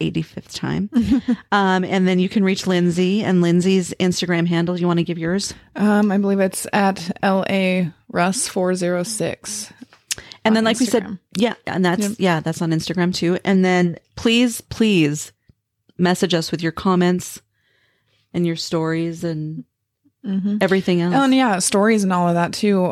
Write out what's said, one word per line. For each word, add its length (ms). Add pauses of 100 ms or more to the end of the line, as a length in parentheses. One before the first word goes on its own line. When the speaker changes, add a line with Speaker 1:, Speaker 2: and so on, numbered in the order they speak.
Speaker 1:
eighty-fifth 520
time. 380
Speaker 2:
<laughs> 300 (300)
Speaker 1:
Um, 320
and 240
then 100
you 100
can 160
reach 220
Lindsay 560
and 180
Lindsay's 600
Instagram 480
handle. 300
You 100
wanna 160
give 140
yours? 360 (220)
Speaker 2:
Um, 360
I 60
believe 220
it's 320
at 500
L 260
A 420 (200)
Russ 380
four 260
zero 300
six 680 (720)
Speaker 1:
And 120
then, 60
Speaker 2:
on 20
Speaker 1:
like 160
we 60
said, 180
Speaker 2:
Instagram. 140 (180)
Speaker 1:
yeah, 180 (120)
and 180
that's, 240
Speaker 2:
Yep. 100
Speaker 1:
yeah, 220
that's 220
on 80
Instagram 440
too. 300
And 200
then 320 (200)
please, 440
please 720 (680)
message 360
us 180
with 100
your 100
comments 680 (960)
and 120
your 100
stories 680
and 400 (600)
Speaker 2:
Mm-hmm. 360
Speaker 1:
everything 400
else. 160
Speaker 2:
Oh, 60
and 100
yeah, 280
stories 420
and 100
all 140
of 80
that 180
too. 400